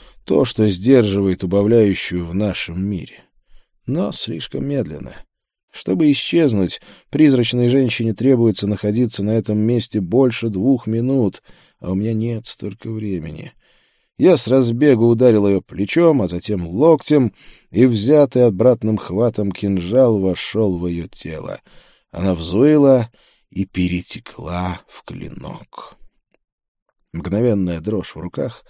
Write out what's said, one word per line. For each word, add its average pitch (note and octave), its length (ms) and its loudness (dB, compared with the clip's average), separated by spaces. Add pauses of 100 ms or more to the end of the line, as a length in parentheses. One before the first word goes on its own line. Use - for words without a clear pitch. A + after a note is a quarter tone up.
(260)
то, - 180 2
что A2 260 0
сдерживает G2 720 2
убавляющую G2+ 800 2
в E2+ 100 -8
нашем F#2+ 480 -4
мире. G2 400 -8 (640)
Но F3+ 240 -4
слишком - 540 -8
медленно. G2+ 500 -6 (560)
Чтобы - 400 0
исчезнуть, B2+ 680 0 (280)
призрачной B2 600 2
женщине A#2+ 440 0
требуется A#2 540 2
находиться G#2+ 560 -2
на G#2 80 -2
этом G#2+ 260 -2
месте A2 440 -2
больше A#2 480 0
двух A#2 360 -2
минут, A#2 560 -2 (380)
а E2+ 120 -8
у F#2+ 40 -2
меня G#2+ 180 -2
нет A2+ 320 -4
столько G#2+ 460 -10
времени. F#2 600 -10 (640)
Я E3+ 200 6
с - 100 0
разбегу B2 600 4
ударил A2+ 400 4
ее G2 140 2
плечом, C#3+ 600 0
а F#2 60 -2
затем F2 400 -6
локтем, C3+ 640 2 (380)
и A2+ 140 4
взятый B2 600 4
обратным A2 520 2
хватом G#2 540 -2
кинжал G2+ 680 0
вошел F#2+ 580 -2
в F2 100 -6
ее E2+ 200 -6
тело. D#2 540 -12 (500)
Она F#2 240 -2
взвыла B2 720 2 (400)
и F#2+ 160 -6
перетекла F2+ 1200 -6
в - 160 -20
клинок. - 920 -16 (1160)
Мгновенная F#2 640 -2
дрожь G#2 360 -6
в - 40 -14
руках, F2+ 500 -10